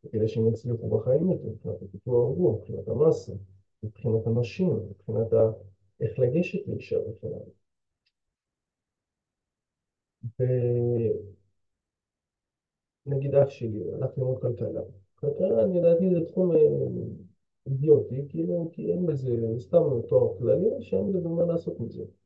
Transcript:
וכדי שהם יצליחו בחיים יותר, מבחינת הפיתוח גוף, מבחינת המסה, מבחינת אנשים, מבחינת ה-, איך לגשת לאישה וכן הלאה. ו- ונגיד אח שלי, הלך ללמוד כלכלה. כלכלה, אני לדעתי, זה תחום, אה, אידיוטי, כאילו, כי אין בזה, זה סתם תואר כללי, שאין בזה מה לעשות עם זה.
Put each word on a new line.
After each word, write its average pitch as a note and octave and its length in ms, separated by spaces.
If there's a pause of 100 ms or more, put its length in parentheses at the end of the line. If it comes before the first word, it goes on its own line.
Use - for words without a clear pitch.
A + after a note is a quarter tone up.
וכדי A2 220
שהם A2+ 200
יצליחו A2+ 420
בחיים D3+ 400
יותר, - 180
מבחינת - 340
הפיתוח B2 560
גוף, F3 220
מבחינת - 280
המסה, D3+ 460 (500)
מבחינת A2 440
אנשים, A#2+ 520 (100)
מבחינת - 440
ה-, A2 180 (480)
איך - 200
לגשת C3 480
לאישה - 320
וכן - 280
הלאה. - 320 (2750)
ו- A#2+ 920 (1800)
ונגיד C#3 300
אח C#3 140
שלי, G#2+ 440
הלך - 240
ללמוד B2+ 240
כלכלה. - 400 (340)
כלכלה, G3 480
אני F#3 160
לדעתי, E3+ 300
זה E3+ 160
תחום, F#3 260
אה, D#3+ 60 (1080)
אידיוטי, C3+ 640
כאילו, E3 420
כי - 200
אין F3+ 140
בזה, C3 300 (180)
זה B2 60
סתם E3+ 240 (240)
תואר - 300
כללי, F3 320 (120)
שאין G3 320
בזה E3 160
מה E3+ 160
לעשות - 340
עם A#2 100
זה. A2+ 140 (220)